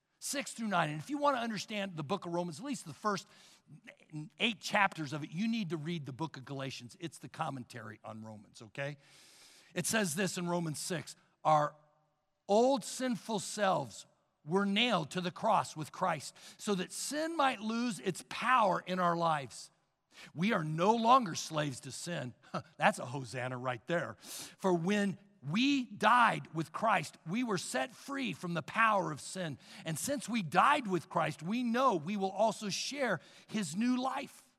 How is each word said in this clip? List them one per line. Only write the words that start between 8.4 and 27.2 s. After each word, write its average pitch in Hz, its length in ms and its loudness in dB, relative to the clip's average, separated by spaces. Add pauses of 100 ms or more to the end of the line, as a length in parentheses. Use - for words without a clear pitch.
okay? 139 300 -6 (760)
It 175 120 -2
says 202 280 2
this 185 240 0
in 175 100 -2
Romans 175 300 0
six, - 380 -6 (280)
"Our 151 300 6 (720)
old 233 380 6
sinful 226 560 -2
selves 175 680 0 (400)
were 190 180 4
nailed 202 460 4
to 185 100 -4
the 175 120 -2
cross 185 440 2
with 156 140 -8
Christ 170 420 -2 (240)
so 208 200 -2
that 175 160 -6
sin 320 440 -4
might 262 240 2
lose 226 380 -2
its - 300 -4
power 208 580 4
in 185 140 -2
our 175 160 4
lives. 156 540 -2 (640)
We 190 200 2
are 190 100 2
no 165 320 4
longer 233 400 6
slaves 151 460 -4
to 131 100 -12
sin." 139 440 -6 (200)
<laughs> - 220 -8
That's 175 240 4
a 139 60 -6
hosanna 127 520 -6
right 123 300 -4
there. 143 280 -2 (420)
"For 190 140 4
when 190 460 2 (320)
we 262 340 2
died 208 680 4
with 160 180 -4
Christ, 202 460 0 (100)